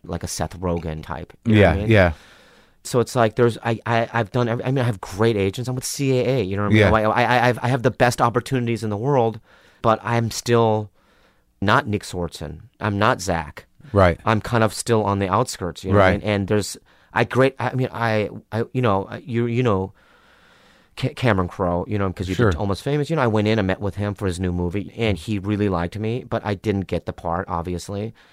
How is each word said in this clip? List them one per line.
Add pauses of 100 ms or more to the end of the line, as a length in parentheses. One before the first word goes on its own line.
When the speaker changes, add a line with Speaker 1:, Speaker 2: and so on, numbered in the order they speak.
Speaker 1:
like,
a
Seth
Rogen
type. (140)
You
know
Speaker 2:
Yeah,
Speaker 1:
what
I
mean?
Speaker 2:
yeah. (720)
Speaker 1:
So
it's
like,
there's,
I,
I,
I've
done
every,
I
mean,
I
have
great
agents.
I'm
with
C
A (120)
A,
you
know
what
I
mean?
Speaker 2:
Yeah.
Speaker 1:
I,
I, (200)
I
have,
I
have
the
best
opportunities
in
the
world, (400)
but
I'm
still (720)
not
Nick
Swartzen. (200)
I'm
not
Zach. (280)
Speaker 2:
Right.
Speaker 1:
I'm
kind
of
still
on
the
outskirts,
you
know
what
I
Speaker 2:
Right.
Speaker 1:
mean?
And
there's, (380)
I
great,
I
mean,
I, (240)
I,
you
know,
I,
you,
you
know, (1040)
Ca-,
Cameron
Crowe,
you
know,
'cause
you
Speaker 2:
Sure.
Speaker 1:
did
Almost
Famous.
You
know,
I
went
in,
I
met
with
him
for
his
new
movie,
and
he
really
liked
me,
but
I
didn't
get
the
part,
obviously. (180)